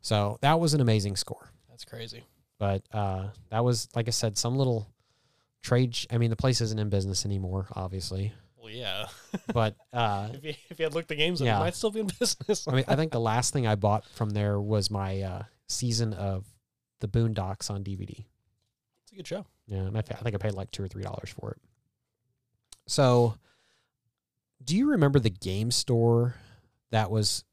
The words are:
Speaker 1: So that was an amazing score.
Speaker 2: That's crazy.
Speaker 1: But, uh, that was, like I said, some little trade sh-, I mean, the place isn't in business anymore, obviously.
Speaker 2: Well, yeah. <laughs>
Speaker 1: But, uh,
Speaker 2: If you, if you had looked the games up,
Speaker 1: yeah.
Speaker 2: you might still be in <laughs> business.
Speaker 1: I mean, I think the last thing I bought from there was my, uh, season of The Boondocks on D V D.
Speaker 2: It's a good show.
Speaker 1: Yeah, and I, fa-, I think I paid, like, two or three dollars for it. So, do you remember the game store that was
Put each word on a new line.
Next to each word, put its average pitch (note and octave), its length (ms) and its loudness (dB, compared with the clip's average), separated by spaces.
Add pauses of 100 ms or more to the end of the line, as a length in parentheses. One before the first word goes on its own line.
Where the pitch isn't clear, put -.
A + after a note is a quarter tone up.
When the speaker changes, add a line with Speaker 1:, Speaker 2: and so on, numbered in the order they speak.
Speaker 1:
So G#2 400 0
that D#3 180 4
was D#3+ 140 2
an D3+ 80 4
amazing G#2 340 4
score. - 360 -8 (180)
Speaker 2:
That's A#2+ 160 -20
crazy. A2+ 380 -14 (340)
Speaker 1:
But, G2 340 0
uh, G2 380 -2 (200)
that A2+ 140 0
was, A#2+ 320 0
like A#2 120 0
I B2 40 -2
said, A2 260 -2
some B2 200 0
little B2 320 0 (720)
trade B2 340 2
sh-, - 140 -6
I A#2+ 80 0
mean, A#2 120 4
the A2+ 60 0
place C3 260 2
isn't A2 180 -2
in G#2 100 0
business G2 360 0
anymore, F#2+ 480 -2
obviously. F#2+ 600 -4 (240)
Speaker 2:
Well, A2+ 140 -18
yeah. A2 360 -6 (220)
<laughs> - 240 -8
Speaker 1:
But, A2 220 2 (180)
uh, G#2+ 400 0
Speaker 2:
If C#3 100 -14
you, D3+ 100 -8 (160)
if D#3+ 100 -18
you D#3+ 60 0
had D3+ 80 -4
looked D#3+ 140 -4
the D#3 80 -4
games D#3 260 0
up, C#3 40 2
Speaker 1:
yeah. A2+ 120 4
Speaker 2:
you G2 60 2
might F3 120 -2
still A3+ 160 -2
be A3 100 -4
in G#3 60 -2
<laughs> - 120 -8
business. - 480 -2
Speaker 1:
I C#3+ 80 -2
mean, C3 120 4
I C3+ 80 4
think D#3 160 0
the B2 80 0
last A#2 340 0
thing C3 140 0
I G#2+ 80 4
bought G#2 300 2
from G#2+ 260 -4
there G#2 280 0
was G#2 320 0
my, G2 300 -4
uh, F#2 220 -6 (240)
season A2+ 460 -2
of G2 320 -4 (540)
The - 80 -6
Boondocks G2+ 640 -2
on G2 120 -4
D F#2+ 120 -6
V G2 100 -8
D. G#2+ 220 -16 (760)
Speaker 2:
It's - 100 -20
a - 20 -20
good F#3 120 -14
show. F#3+ 180 -8 (220)
Speaker 1:
Yeah, G2 160 -4
and F#2+ 140 -4
I, A2 40 -2
fa-, - 180 -6
I - 40 -12
think A2 120 -2
I - 40 -2
paid, G#2 140 -2
like, F#2+ 180 -8
two - 120 -8
or F#2+ 40 -6
three G2 160 -10
dollars - 260 -10
for - 220 -10
it. - 60 -12 (1300)
So, B2 500 4 (1300)
do C#3 120 -2
you C#4 160 4
remember C#3+ 280 6
the A2 100 2
game F#2+ 420 -2
store A#2 640 4 (560)
that A2 200 2
was G#2+ 420 0